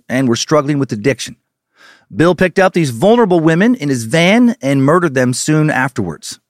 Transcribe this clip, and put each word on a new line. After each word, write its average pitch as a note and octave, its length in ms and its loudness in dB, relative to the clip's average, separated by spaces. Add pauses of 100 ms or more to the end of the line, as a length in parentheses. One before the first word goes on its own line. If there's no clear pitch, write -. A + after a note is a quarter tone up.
and B2+ 220 -2
were A#2 80 0
struggling D3 420 -2
with B2+ 140 -4
addiction. A#2+ 420 -4 (800)
Bill D#3+ 200 2
picked F#3 220 -2
up F#3+ 140 4
these D#3+ 180 0
vulnerable F3+ 520 2
women F3 340 2
in D3 140 -4
his A#2+ 160 -4
van F#3+ 560 2
and C3+ 240 0
murdered E3 280 2
them B2+ 200 0
soon D#3 360 0
afterwards. B2 720 -6 (100)